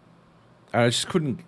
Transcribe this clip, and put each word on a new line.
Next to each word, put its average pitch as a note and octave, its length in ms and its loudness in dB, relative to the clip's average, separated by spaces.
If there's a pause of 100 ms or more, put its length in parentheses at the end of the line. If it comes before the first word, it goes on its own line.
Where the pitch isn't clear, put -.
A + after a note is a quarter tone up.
(720)
And A#2+ 100 2
I A#2+ 60 4
just - 200 -2
couldn't, D3+ 400 -2